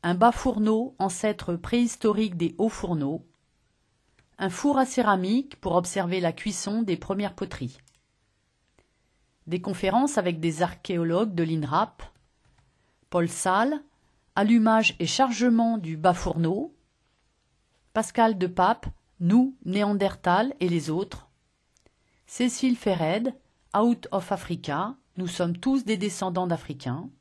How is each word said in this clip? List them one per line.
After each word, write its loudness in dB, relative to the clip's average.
Un 0
bas 6
fourneau, 0
ancêtre -2
préhistorique 0
des -2
hauts 0
fourneaux. -4
Un -2
four 0
à 4
céramique 0
pour -2
observer 0
la 0
cuisson -6
des -2
premières -4
poteries. -8
Des -4
conférences 0
avec 0
des 0
archéologues 0
de 2
l'inrap. -2
Paul 0
Sall, 0
allumage 4
et -2
chargement 2
du -8
bas 4
fourneau. -2
Pascal 2
de 0
Pape, 2
Nous, 4
Néandertal 0
et 2
les 0
autres. -6
Cécile 0
Ferred, 0
Out 2
of -4
Africa, -4
Nous -6
sommes -2
tous 0
des 0
descendants -4
d'Africains. -6